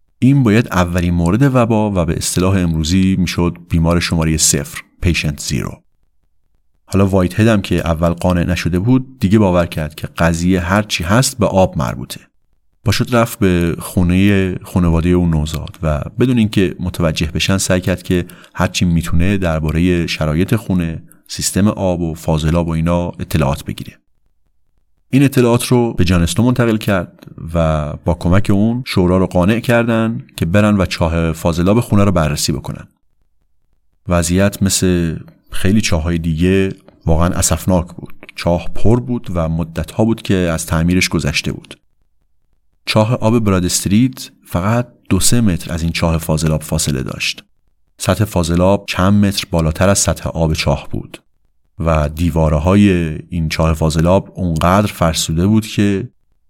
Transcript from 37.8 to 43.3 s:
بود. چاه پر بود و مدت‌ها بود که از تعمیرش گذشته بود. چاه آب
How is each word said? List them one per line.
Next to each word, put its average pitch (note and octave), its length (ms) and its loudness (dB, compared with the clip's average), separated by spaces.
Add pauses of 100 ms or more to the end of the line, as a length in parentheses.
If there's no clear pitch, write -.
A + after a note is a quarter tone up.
بود. - 280 -14 (220)
چاه F2 380 -2
پر A2+ 260 6
بود A#2+ 340 -6
و E2 140 -2
مدت‌ها E2 560 -4
بود A2 180 0
که - 120 0
از E2+ 320 -2
تعمیرش E2+ 420 0
گذشته D2 440 -2
بود. - 280 -14 (1080)
چاه A2 280 2
آب A2+ 240 0